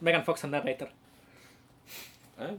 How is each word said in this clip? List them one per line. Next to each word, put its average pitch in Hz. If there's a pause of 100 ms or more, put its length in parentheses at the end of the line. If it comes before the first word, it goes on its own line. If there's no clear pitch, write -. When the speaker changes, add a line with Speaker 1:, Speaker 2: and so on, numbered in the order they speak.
Speaker 1:
Megan 165
Fox 165
on 143
narrator. 139 (1400)
Speaker 2:
Äh, 135